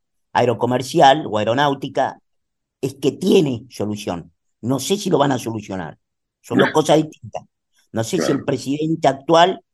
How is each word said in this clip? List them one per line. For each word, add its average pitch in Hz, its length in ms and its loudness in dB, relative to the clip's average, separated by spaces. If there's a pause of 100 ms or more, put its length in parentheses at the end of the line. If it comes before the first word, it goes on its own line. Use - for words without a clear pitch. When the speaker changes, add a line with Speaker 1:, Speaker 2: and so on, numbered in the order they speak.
(340)
Speaker 1:
aerocomercial 127 960 2
o 104 80 -4
aeronáutica, 131 840 -2 (640)
es 131 140 -6
que 131 180 -2
tiene 180 560 0
solución. 101 640 -8 (300)
No 131 180 -2
sé 196 180 -2
si 202 120 -6
lo 160 80 4
van 143 140 4
a 123 80 -2
solucionar. 101 580 -8 (440)
Son - 160 -4
dos 139 80 6
Speaker 2:
Claro. 139 80 -4
Speaker 1:
cosas 156 240 4
distintas. - 460 -6 (480)
No 113 120 -4
sé 180 140 -4
si 160 140 0
el 139 60 0
Speaker 2:
Claro. - 80 -8
Speaker 1:
presidente 147 600 -2
actual 160 540 2 (120)